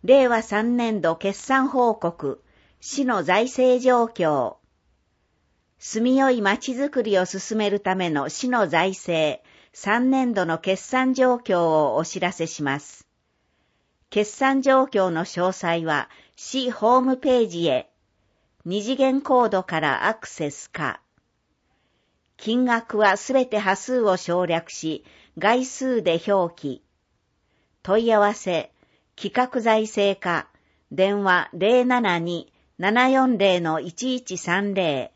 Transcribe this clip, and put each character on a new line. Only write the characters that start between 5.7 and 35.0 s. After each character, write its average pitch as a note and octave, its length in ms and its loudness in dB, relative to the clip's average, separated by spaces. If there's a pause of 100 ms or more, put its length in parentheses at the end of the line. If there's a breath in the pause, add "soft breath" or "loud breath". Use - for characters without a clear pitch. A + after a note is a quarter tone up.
住 A#3 320 -2
み C4 80 4
よ C4+ 120 4
い A#3+ 120 2
ま G3 160 2
ち C4 140 -8
づ C#4 180 -4
く C4 120 -2
り G3+ 160 2
を F3+ 60 2
進 G3 320 -6
め G#3 140 0
る G3 100 -2
た F#3+ 140 -2
め F3+ 160 -2
の C#3+ 180 -2
市 B3 220 -6
の A3 180 0
財 E3+ 220 2
政、 D#3+ 520 -2 (300 soft breath)
三 A#3+ 380 0
年 B3+ 240 0
度 F#3+ 100 0
の E3 140 -2
決 F#3+ 260 -2
算 C4 300 0
状 B3+ 220 2
況 G3+ 240 0
を D#3 360 2
お D#3+ 80 0
知 F3+ 160 -10
ら F3+ 120 -2
せ - 140 -4
し - 160 -10
ま C#3 180 -2
す。 - 260 -20 (1040)
決 G#3 200 0
算 C4+ 300 0
状 C4 240 4
況 F#3+ 240 0
の E3 160 -2
詳 F3+ 280 -2
細 E3+ 340 -4
は、 D3 240 -2 (260 soft breath)
市 B3+ 340 -6
ホ A#3 280 2
ー - 20 4
ム B3+ 160 0
ペ B3+ 280 2
ー G3+ 40 -2
ジ E3+ 200 -4
へ。 B2+ 200 -2 (760)
二 G3 160 -4
次 B3+ 140 -4
元 C4+ 260 2
コ B3 220 2
ー G#3+ 40 0
ド F#3+ 140 -2
か D#3+ 180 -4
ら D3 260 0
ア A3 80 0
ク - 140 -16
セ D3 220 -6
ス - 200 -20
か。 C#3 300 -8 (1400)
金 B3 300 -2
額 A3+ 320 -2
は G3+ 180 4
す - 160 -8
べ B3+ 140 2
て G#3+ 100 -6
端 G3 240 0
数 B3+ 220 -2
を F#3+ 160 2
省 F3+ 260 -2
略 E3 260 -4
し、 D#3 320 -8 (360 soft breath)
概 A#3 260 2
数 B3+ 380 -4
で E3 260 0
表 F#3 260 0
記。 - 300 -10 (1000)
問 A3 240 0
い A3+ 60 4
合 G#3+ 80 4
わ G#3 140 2
せ、 F3 340 -4 (460)
企 B3+ 380 -2
画 B3+ 80 -2
財 A3 220 2
政 G3+ 360 0
課、 E3+ 300 -4 (420)
電 G3 320 0
話 F3+ 300 2
零 A3+ 320 2
七 A#3 340 0
二 E3+ 320 -6 (280)
七 A3+ 320 2
四 C4 280 2
零 F#3 220 4
の D#3+ 180 -2
一 A#3+ 380 -6
一 F#3 220 -10
三 G3 340 -2
零。 D#3 440 -2